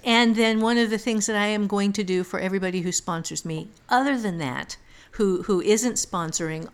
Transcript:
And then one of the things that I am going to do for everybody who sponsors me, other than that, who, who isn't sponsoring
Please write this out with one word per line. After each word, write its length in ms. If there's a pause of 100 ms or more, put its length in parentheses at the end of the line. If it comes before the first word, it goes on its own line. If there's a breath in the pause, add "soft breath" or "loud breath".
And 300
then 260
one 160
of 140
the 80
things 280
that 100
I 100
am 220
going 240
to 100
do 220
for 160
everybody 400
who 100
sponsors 540
me, 240 (200)
other 300
than 200
that, 380 (360 loud breath)
who, 320
who 180
isn't 320
sponsoring 800